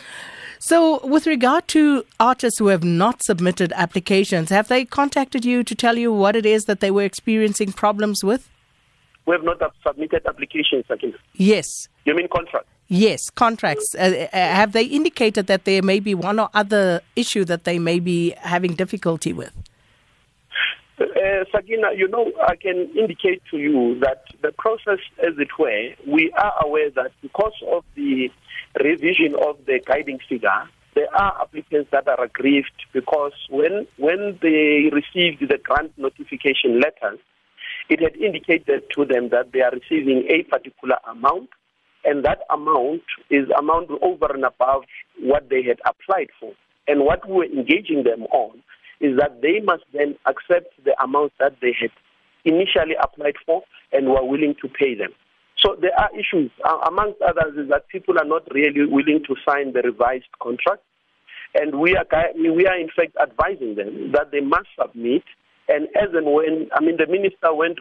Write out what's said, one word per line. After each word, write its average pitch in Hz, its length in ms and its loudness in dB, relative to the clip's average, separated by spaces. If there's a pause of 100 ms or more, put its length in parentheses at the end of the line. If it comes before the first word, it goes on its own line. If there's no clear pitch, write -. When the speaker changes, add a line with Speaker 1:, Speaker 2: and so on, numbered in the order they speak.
(600)
Speaker 1:
So 320 440 4
with 285 220 2
regard 285 420 2
to 294 360 4 (160)
artists 240 400 2
who 208 80 4
have 175 160 2
not 175 400 2
submitted 180 500 0
applications, 185 760 0
have 202 180 2
they 254 160 2
contacted 269 600 -2
you 247 200 2
to - 100 -8
tell 233 240 2
you 233 140 2
what 208 240 4
it 214 100 2
is 214 200 2
that 202 120 0
they 196 140 2
were 202 100 2
experiencing 214 680 0
problems 208 500 0
with? 220 260 -2 (800)
Speaker 2:
We 165 60 2
have 170 100 0
not 170 180 -2 (240)
submitted 156 400 -4
applications, 147 600 -4
Sakina. 120 280 -6 (200)
Speaker 1:
Yes. 190 540 0 (160)
Speaker 2:
You 147 100 2
mean 175 140 -2
contracts? 165 420 -4 (160)
Speaker 1:
Yes, 185 420 2
contracts. 226 680 -2
Uh, 185 360 2
uh, 190 40 -2
have 185 340 2
they 226 140 2
indicated 247 640 0
that 190 160 2
there 190 180 2
may 196 160 4
be 202 160 -2
one 185 240 -2
or 214 160 0
other 202 460 2 (160)
issue 220 300 0
that 170 180 -4
they 175 160 -2
may 170 180 0
be 170 400 0
having 175 360 -2
difficulty 175 580 -4
with? - 200 -10 (1500)
Speaker 2:
Uh, 190 500 0
Sakina, 208 460 -2
you 190 120 0
know, 220 220 0 (160)
I 180 100 2
can 180 400 -4
indicate 185 540 0
to 156 80 -4
you 123 420 2
that 131 240 0 (180)
the 147 100 -2
process, 220 460 -2 (200)
as 170 200 -2
it 143 100 -2 (100)
were, 120 320 0 (160)
we 156 260 0
are 208 200 0 (100)
aware 151 280 0
that 131 220 -6 (100)
because 214 320 -4 (140)
of 170 160 -2 (100)
the 135 360 -2 (520)
revision 156 520 0
of 147 220 -2 (100)
the 131 200 0
guiding 139 320 -4 (100)
figure, 110 400 -2 (260)
there - 200 0
are 196 260 0
applicants 151 520 -4
that 139 140 0
are 127 160 0
aggrieved 139 500 0 (200)
because 143 400 -2 (160)
when, 165 380 -2 (100)
when 185 460 -2
they 151 500 4
received 151 480 -2
the 139 220 0
grant 147 340 -2
notification 135 840 -2
letters, 113 380 -4 (720)
it 160 120 0
had 160 160 0
indicated 160 640 -2 (120)
to 143 120 0
them 123 240 0
that 123 220 0
they 131 100 0
are 123 100 2
receiving 135 560 0
a 160 160 2
particular 127 520 -4 (140)
amount, 139 380 -2 (560)
and 143 200 0
that 139 160 0 (100)
amount 151 520 0 (280)
is 139 180 2 (100)
amount 160 320 0 (120)
over 160 320 0
and 135 100 -4
above 131 400 0 (360)
what 139 280 0
they 131 140 0
had 120 240 -2
applied 165 420 -2 (100)
for. 107 140 -16 (340)
And 143 180 2
what 165 220 0
we 190 80 -6
were 180 100 2
engaging 143 600 -2
them 113 200 0
on 113 380 -2 (380)
is 139 180 2
that 139 240 0
they 175 180 2
must 185 320 -2
then 143 240 -2 (100)
accept 170 460 -2 (120)
the 139 180 2
amount 143 360 0
that 135 220 0
they 120 180 0
had 117 120 -4 (540)
initially 165 580 2
applied 147 420 -4
for 170 180 0 (300)
and 135 160 2
were 131 160 2
willing 143 380 0
to 139 60 -8
pay 131 260 0
them. 101 160 -8 (460)
So - 220 4
there 185 200 0
are 208 100 2 (100)
issues, 165 320 -2 (140)
uh, 156 220 2
amongst 202 340 -2
others, 160 360 0
is 143 120 -6
that 143 200 0
people 180 300 -2
are 156 60 4
not 160 180 -2 (120)
really 143 320 2
willing 147 400 2
to 131 100 -4 (100)
sign 139 260 0
the 123 100 0
revised 123 480 0 (120)
contract. 120 400 -2 (720)
And 151 260 -2
we 180 160 4
are 170 80 0
gui-, 165 460 0
we 175 160 4
are 185 120 2
in 165 160 -6
fact 170 260 -2
advising 151 540 -2
them 104 380 -8
that 147 180 0
they 143 100 -2
must 151 280 -2 (120)
submit. 120 440 -2 (440)
And 151 280 0
as 202 180 2
and 151 180 2
when, 156 420 0
I 147 60 4
mean, 165 160 2
the 156 100 2
minister 190 480 0
went 165 260 -2